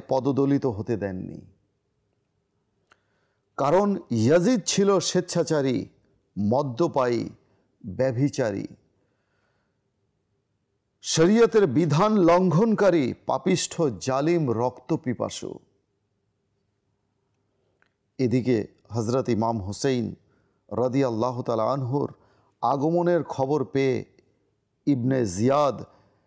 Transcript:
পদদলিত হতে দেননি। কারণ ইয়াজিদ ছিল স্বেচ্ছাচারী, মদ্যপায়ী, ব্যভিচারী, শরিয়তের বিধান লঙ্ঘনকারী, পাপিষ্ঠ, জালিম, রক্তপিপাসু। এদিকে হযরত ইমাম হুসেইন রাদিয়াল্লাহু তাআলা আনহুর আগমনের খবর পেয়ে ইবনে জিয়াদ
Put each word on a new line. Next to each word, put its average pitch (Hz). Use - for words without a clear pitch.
পদদলিত 139
হতে 110
দেননি। 92
কারণ 185
ইয়াজিদ 165
ছিল 196
স্বেচ্ছাচারী, 156
মদ্যপায়ী, 123
ব্যভিচারী, 117
শরিয়তের 208
বিধান 165
লঙ্ঘনকারী, 175
পাপিষ্ঠ, -
জালিম, 143
রক্তপিপাসু। 113
এদিকে 123
হযরত 117
ইমাম 117
হুসেইন 107
রাদিয়াল্লাহু 120
তাআলা 113
আনহুর 131
আগমনের 160
খবর 135
পেয়ে 131
ইবনে 131
জিয়াদ 120